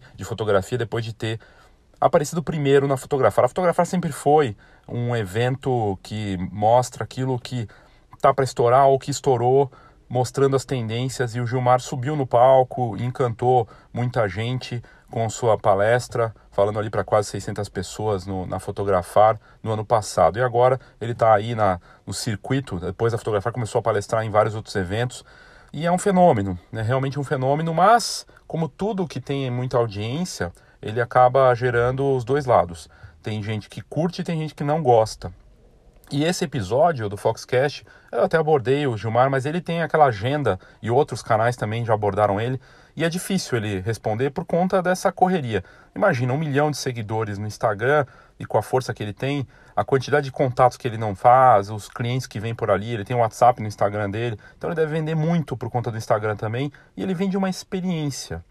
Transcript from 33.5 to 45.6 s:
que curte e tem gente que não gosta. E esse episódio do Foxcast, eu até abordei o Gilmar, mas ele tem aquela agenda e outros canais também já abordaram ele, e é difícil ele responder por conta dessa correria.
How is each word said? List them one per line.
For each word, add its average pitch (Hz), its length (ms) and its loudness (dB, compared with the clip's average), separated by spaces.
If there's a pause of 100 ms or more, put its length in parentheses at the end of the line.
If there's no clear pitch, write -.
que - 140 -14
curte 170 380 -4
e 170 40 -6
tem 165 140 -4
gente 156 160 -8
que 151 100 -8
não 151 180 0
gosta. 113 500 2 (760)
E 143 140 0
esse 180 200 -2
episódio 127 640 0
do 101 80 -8
Foxcast, 123 720 -2 (240)
eu 233 140 0
até 185 120 0
abordei 147 500 2
o 117 120 -2
Gilmar, 117 320 2
mas 135 160 0
ele 165 160 -4
tem 170 200 -4
aquela 156 240 6
agenda 113 520 0 (240)
e 107 80 -4
outros 123 320 0
canais 117 340 0
também 117 300 -4
já 113 80 2
abordaram 101 440 0
ele, 127 220 -4 (340)
e 143 80 -4
é 165 60 2
difícil 180 480 -4
ele 101 240 -2
responder 113 480 -2
por 170 160 -6
conta 185 380 0
dessa 185 280 0
correria. 147 540 0 (320)